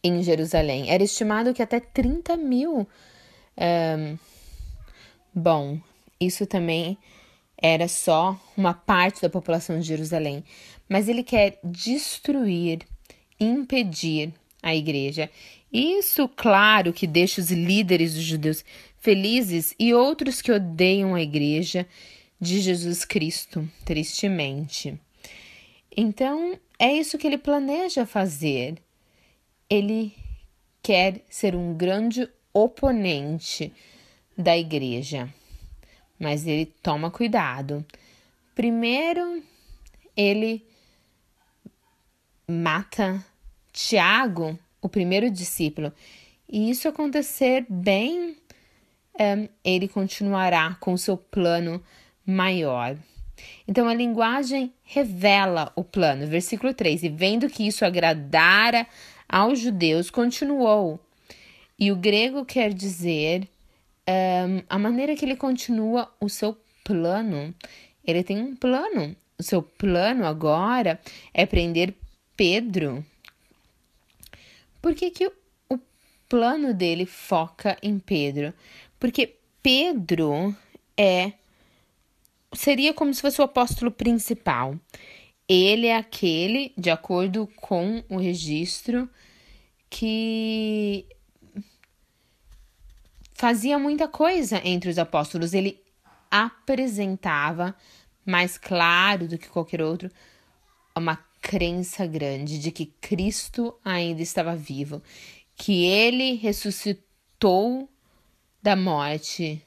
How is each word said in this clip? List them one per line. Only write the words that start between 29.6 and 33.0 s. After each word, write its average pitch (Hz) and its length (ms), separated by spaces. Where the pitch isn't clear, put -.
Ele 208 440
quer 190 460
ser 190 260
um 175 180
grande 214 560
oponente 185 1200